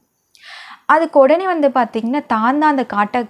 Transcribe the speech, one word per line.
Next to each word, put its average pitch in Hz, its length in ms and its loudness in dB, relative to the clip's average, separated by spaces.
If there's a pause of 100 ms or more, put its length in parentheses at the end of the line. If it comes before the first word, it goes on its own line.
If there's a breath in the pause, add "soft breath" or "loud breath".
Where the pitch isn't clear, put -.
(880 loud breath)
அதுக்கு 311 340 2
உடனே 311 240 4
வந்து 330 240 0
பாத்தீங்கன்னா, 240 580 -2
தான் 240 320 0
தான் 302 120 2
அந்த 269 140 -2
காட்ட-, 208 460 -4